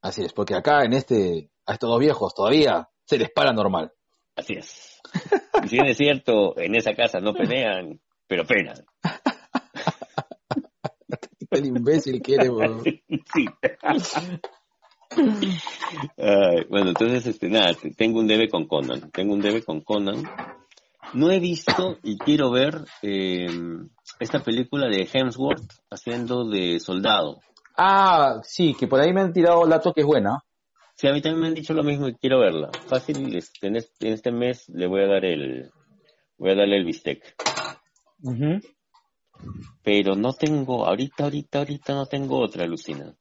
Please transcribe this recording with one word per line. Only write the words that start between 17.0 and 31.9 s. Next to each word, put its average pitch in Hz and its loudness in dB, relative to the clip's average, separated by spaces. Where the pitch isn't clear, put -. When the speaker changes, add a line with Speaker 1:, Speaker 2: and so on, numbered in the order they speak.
Speaker 2:
este, 104 -4
nada, 95 4
te-, - -8
tengo 113 0
un 110 2
debe 110 4
con 80 -2
Conan. 71 -4
Tengo 101 -2
un 101 0
debe 104 0
con 78 -8
Conan. 104 -4
No 156 4
he 190 4
visto 175 -2
y 104 -6
quiero 147 2
ver, 139 2
eh, 95 -2
esta 120 -4
película 127 -2
de 95 -2
Hemsworth 131 -2
haciendo 120 -6
de 90 0
soldado. 92 -2
Speaker 1:
Ah, 175 4
sí, 160 0
que 127 -2
por 135 4
ahí 165 4
me 196 2
han 180 0
tirado 170 6
datos 160 4
que 156 2
es 143 4
buena. 117 2
Speaker 2:
Sí, - 0
a 139 4
mí 147 0
también 165 0
me 160 0
han 160 -2
dicho 160 -6
lo 156 0
mismo 143 -2